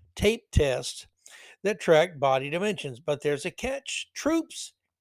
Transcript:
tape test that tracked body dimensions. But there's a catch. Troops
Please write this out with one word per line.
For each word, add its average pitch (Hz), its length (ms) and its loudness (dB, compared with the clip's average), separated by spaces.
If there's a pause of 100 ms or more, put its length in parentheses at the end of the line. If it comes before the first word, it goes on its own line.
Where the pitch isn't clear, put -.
(160)
tape 226 360 0
test - 560 0 (560)
that - 160 -2
tracked 165 400 4
body 135 300 2
dimensions. 160 500 -4
But 147 220 -4
there's 147 240 -2
a 175 60 -6
catch. - 640 -8
Troops - 600 -2 (280)